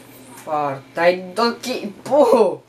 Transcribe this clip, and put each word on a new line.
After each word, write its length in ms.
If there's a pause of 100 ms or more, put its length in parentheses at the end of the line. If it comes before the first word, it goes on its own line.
(340)
foarte... 680
Ai 240 (120)
ok, 560 (100)
po! 680